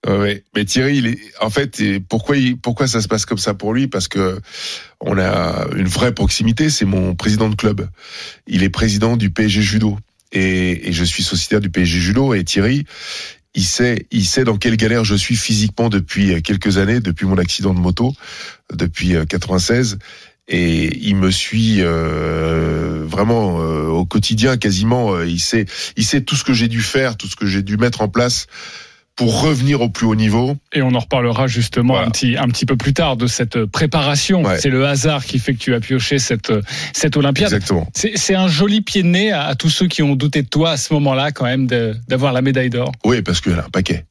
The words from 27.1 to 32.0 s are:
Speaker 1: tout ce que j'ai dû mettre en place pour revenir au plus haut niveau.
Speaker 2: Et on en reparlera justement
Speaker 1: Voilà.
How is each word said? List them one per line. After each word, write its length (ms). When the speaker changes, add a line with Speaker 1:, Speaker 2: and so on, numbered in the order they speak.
Speaker 1:
tout 120
ce 80
que 100
j'ai 160
dû 160
mettre 240
en 60
place 380
pour 260
revenir 380
au 80
plus 180
haut 100
niveau. 400
Speaker 2:
Et 100
on 120
en 40
reparlera 480
justement 480
Speaker 1:
Voilà. 140